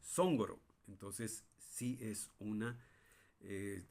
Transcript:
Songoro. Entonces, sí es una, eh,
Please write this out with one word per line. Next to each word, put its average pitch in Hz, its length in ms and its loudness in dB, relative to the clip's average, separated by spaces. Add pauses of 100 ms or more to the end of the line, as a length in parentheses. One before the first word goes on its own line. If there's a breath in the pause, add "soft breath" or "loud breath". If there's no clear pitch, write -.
Songoro. 160 580 4 (280)
Entonces, 101 560 -6 (140)
sí 123 440 -2
es 107 380 -4
una, 107 400 -2 (640 soft breath)
eh, 98 500 -4